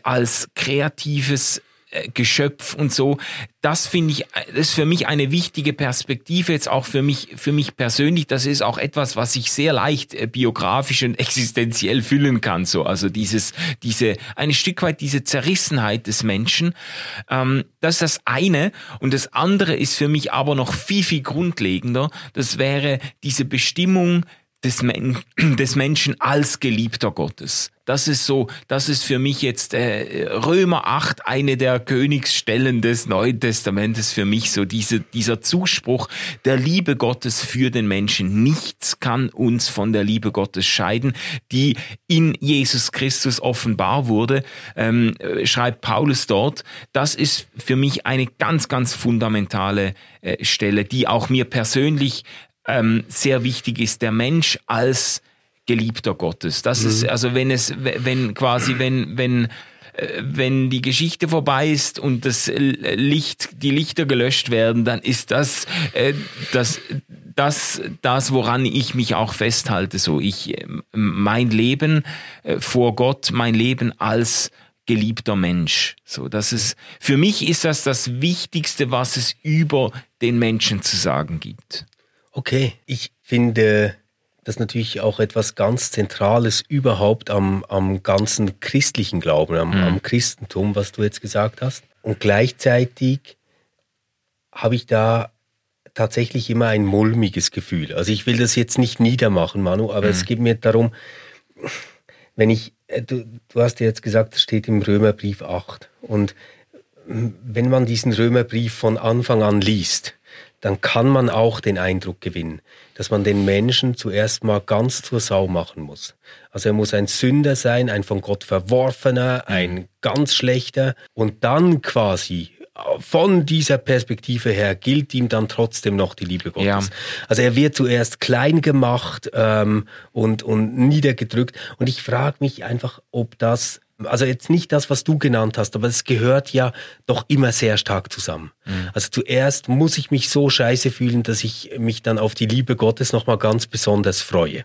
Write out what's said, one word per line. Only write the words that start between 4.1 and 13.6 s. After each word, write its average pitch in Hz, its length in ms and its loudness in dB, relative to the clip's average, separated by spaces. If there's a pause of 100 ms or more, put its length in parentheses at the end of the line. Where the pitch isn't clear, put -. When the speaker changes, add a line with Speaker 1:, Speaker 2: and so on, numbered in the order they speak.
Speaker 1:
ich, 139 120 -6 (220)
das 156 220 0
ist - 40 0
für 156 120 2
mich 170 220 2
eine 143 220 0
wichtige 151 440 -2
Perspektive, 151 800 -2
jetzt - 160 -2
auch 127 160 0
für 135 180 -2
mich, 139 320 0
für - 160 -2
mich 147 240 0
persönlich. 143 520 2
Das 131 200 -2
ist 143 160 0
auch 117 160 -2
etwas, 143 380 -4
was 120 180 0
ich 120 160 -2
sehr 151 220 2
leicht, 135 400 -2
äh, - 120 -6
biografisch 123 800 0
und 123 120 0
<laughs> - 40 -4
existenziell 117 800 0
füllen 139 380 2
kann, 92 260 0
so. 85 200 0
Also 92 240 0
dieses, 104 440 -2 (300)